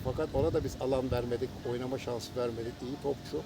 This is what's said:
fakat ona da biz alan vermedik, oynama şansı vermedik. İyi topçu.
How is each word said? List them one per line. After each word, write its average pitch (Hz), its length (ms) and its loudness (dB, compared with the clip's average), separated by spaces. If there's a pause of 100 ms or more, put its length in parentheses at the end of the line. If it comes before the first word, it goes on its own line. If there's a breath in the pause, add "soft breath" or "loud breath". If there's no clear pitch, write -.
fakat 147 300 0
ona 147 200 6
da 151 100 4
biz 127 180 -2
alan 131 300 2
vermedik, 120 380 2 (220)
oynama 127 280 0
şansı 120 380 -2
vermedik. 117 440 0
İyi 127 220 -4
topçu. 139 420 -2